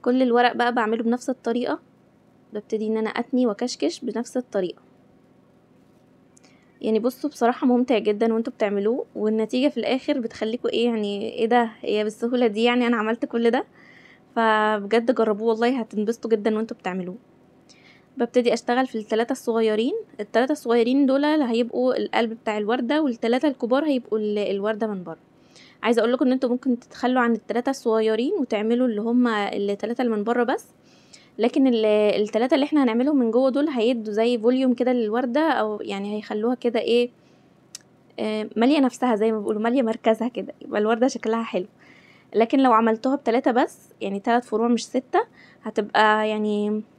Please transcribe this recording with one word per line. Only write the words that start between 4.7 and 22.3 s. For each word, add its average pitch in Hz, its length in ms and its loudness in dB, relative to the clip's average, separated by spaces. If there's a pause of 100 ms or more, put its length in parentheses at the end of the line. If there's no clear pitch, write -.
يعني 220 180 -2
بصوا 254 300 -4
بصراحة 240 380 -2
ممتع 247 300 2
جدًا 208 360 0
وانتوا 226 200 -4
بتعملوه، 202 520 -2 (100)
والنتيجة 220 540 0
في 247 80 -4
الاخر 269 420 -2
بتخليكوا 226 500 -4
ايه 233 160 0
يعني، 208 480 -4
ايه - 120 -2
ده، 233 240 2 (120)
هي 214 220 -2
بالسهولة 233 440 -2
دي 214 160 0
يعني 240 240 2
انا 240 100 0
عملت 220 280 -2
كل 233 260 0
ده؟ 262 140 -2 (680)
فبجد 220 800 2
جربوه 220 320 0
والله 240 320 0
هتنبسطوا 220 520 -4
جدًا 220 260 0
وانتوا 226 200 -6
بتعملوه. 180 380 -8 (1000)
ببتدي 240 360 2
اشتغل 247 340 0
في 240 100 -8
التلاتة 220 340 -2
الصغيرين. 226 640 0 (260)
التلاتة 226 320 0
الصغيرين 247 540 2
دول 269 200 2
اللي 302 200 2
هيبقوا 240 520 0
القلب 220 360 -2